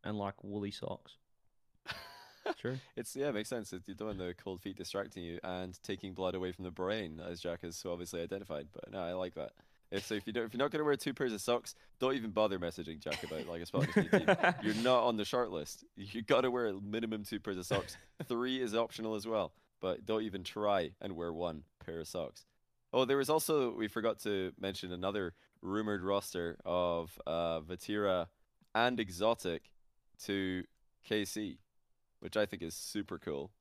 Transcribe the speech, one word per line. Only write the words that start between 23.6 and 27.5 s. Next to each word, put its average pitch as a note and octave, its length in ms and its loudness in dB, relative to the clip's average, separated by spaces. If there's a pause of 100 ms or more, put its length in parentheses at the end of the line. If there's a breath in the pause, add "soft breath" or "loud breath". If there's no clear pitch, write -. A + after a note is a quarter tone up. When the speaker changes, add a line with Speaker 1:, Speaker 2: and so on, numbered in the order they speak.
Speaker 2:
we G#2+ 140 0
forgot A2 320 -2
to F#2+ 380 0
mention F#2+ 340 -4
another F#2 420 0 (280 soft breath)
rumored G2+ 400 0
roster F#2 640 0
of, F2 640 2
uh, E2 340 2